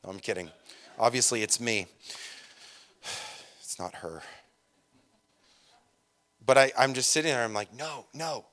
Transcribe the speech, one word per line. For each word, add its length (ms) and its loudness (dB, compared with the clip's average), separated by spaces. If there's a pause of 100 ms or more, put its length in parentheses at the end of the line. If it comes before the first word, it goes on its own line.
No, 80 -14
I'm 100 -10
kidding. 300 -6 (480)
Obviously, 440 4
it's 180 0
me. 260 0 (1160)
<sighs> 40 -14 (540)
It's 180 -12
not 180 -8
her. 260 -12 (2250)
But 140 8
I, 180 8
I'm 180 4
just 180 0
sitting 180 2
there. 140 0
I'm 100 -4
like, 180 -4
"No, 400 -12
no." 400 -8